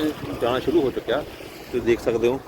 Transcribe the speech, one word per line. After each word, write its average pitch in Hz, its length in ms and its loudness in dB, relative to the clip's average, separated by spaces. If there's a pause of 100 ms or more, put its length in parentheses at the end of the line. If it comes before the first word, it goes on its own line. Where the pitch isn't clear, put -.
(400)
ਜਾਣਾ 123 180 2
ਸ਼ੁਰੂ 151 240 2
ਹੋ 127 80 2
ਚੁੱਕਿਆ। 117 300 0
ਤੁਸੀਂ - 640 -6
ਦੇਖ 113 180 4
ਸਕਦੇ 117 280 2
ਹੋ 135 200 0